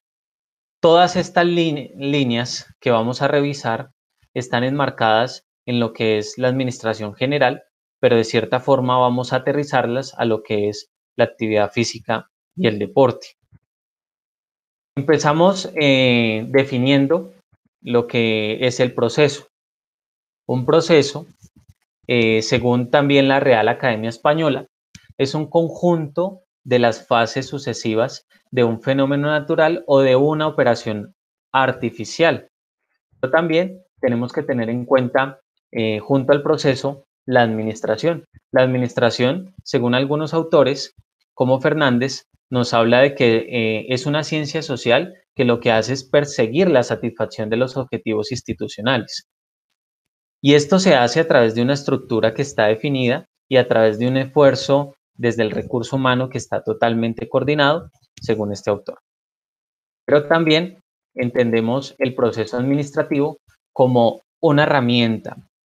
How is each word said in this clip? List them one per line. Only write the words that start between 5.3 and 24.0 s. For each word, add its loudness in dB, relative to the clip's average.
en -2
lo -2
que 0
es -8
la 0
administración -4
general, -2
pero 4
de 2
cierta -2
forma 2
vamos 0
a -2
aterrizarlas -2
a -4
lo -2
que -2
es -8
la 0
actividad -2
física -6
y 0
el 0
deporte. -2
Empezamos, 2
eh, 2
definiendo 0
lo 0
que -2
es -2
el 0
proceso. 0
Un -4
proceso, 2
eh, 2
según -2
también 2
la 2
Real 2
Academia -2